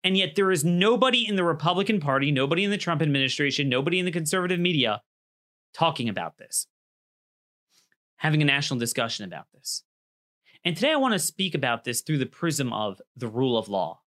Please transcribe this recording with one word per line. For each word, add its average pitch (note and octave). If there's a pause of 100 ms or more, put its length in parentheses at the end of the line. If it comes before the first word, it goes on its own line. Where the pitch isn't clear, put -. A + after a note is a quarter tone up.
And F#3+
yet F3+
there G3
is D#3
nobody A3+
in G#3
the F#3
Republican F3
Party, C#3
nobody C#3+
in G3+
the G3+
Trump E3
administration, C#3
nobody D3
in F3+
the F#3
conservative F3+
media C#3 (680)
talking D3
about F#2
this, - (1500)
having D3+
a D3
national C#3
discussion A2+
about E2
this. - (800)
And F3
today B3+
I D#4
want C4
to F#3+
speak -
about B2
this B2
through D#3
the B2+
prism D3
of G#2+ (160)
the A#2+
rule B2
of G2+
law. F2+